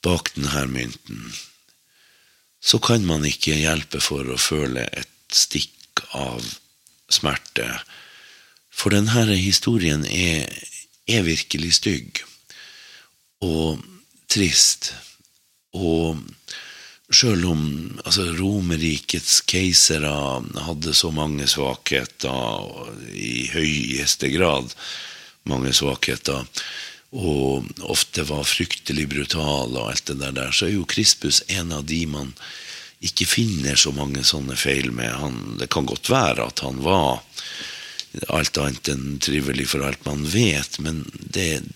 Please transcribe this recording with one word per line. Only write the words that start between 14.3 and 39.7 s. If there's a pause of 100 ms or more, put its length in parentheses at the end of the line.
trist. (800)
Og (880)
selv
om, (420)
altså, (100)
Romerrikets
keisere (540)
hadde
så
mange
svakheter, (400)
i
høyeste
grad (760)
mange
svakheter, (680)
og (180)
ofte
var
fryktelig
brutale
og
alt
det
der
der,
så
er
jo
Crispus (100)
en
av
de (100)
man (720)
ikke
finner
så
mange
sånne
feil
med.
Han, (240)
det
kan
godt
være
at
han
var (1120)
alt
annet
enn
trivelig